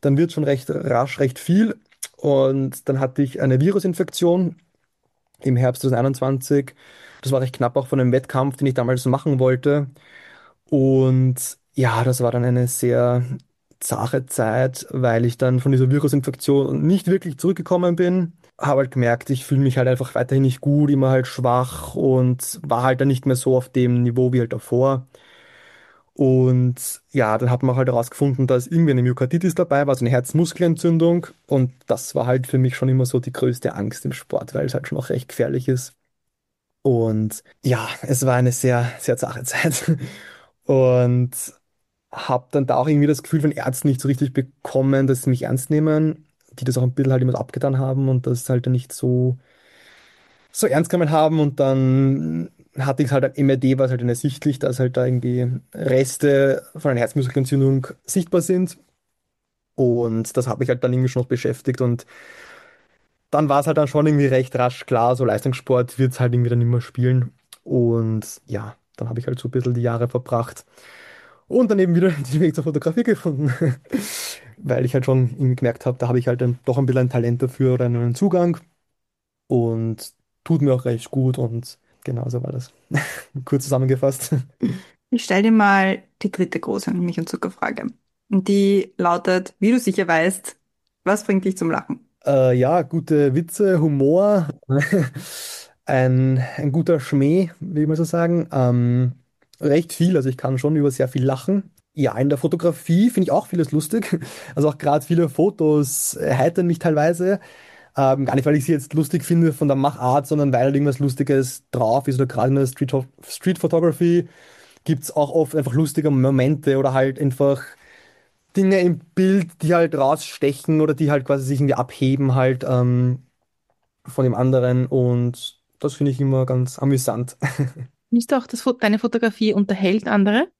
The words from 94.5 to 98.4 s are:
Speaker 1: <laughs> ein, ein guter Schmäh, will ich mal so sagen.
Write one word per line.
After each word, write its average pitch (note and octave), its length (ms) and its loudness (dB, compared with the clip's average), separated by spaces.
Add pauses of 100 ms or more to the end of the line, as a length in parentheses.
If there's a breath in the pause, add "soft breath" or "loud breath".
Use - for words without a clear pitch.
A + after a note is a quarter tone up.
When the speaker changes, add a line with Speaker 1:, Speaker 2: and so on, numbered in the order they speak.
Speaker 1:
<laughs> - 1160 -4
ein, C3 580 2 (140 loud breath)
ein C#3 160 -2
guter E3 260 2
Schmäh, D3+ 520 0 (100)
will D#3+ 220 -4
ich D3+ 60 0
mal D#3 80 0
so E3 80 0
sagen. E3+ 460 0